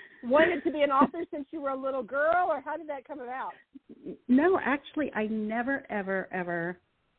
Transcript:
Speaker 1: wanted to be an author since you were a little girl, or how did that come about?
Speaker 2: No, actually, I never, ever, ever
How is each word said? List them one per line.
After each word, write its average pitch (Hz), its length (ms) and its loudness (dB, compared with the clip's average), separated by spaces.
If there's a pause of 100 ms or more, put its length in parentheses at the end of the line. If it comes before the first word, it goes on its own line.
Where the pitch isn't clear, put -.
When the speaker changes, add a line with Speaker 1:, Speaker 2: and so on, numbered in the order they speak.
(300)
Speaker 1:
wanted 320 360 4
to 339 60 0
be 294 100 0
an 285 100 4
author 285 400 4
since 294 200 -6
you 311 100 -8
were 277 80 -4
a 269 80 -4
little 269 260 -4
girl, 311 460 2
or 294 100 -2
how 294 160 -8
did 311 140 -10
that 277 160 -10
come 285 160 -12
about? 247 300 -8 (760)
Speaker 2:
No, 302 360 6
actually, 277 500 -2
I 214 140 -2
never, 226 640 -4
ever, 190 420 -4
ever 175 460 -4 (420)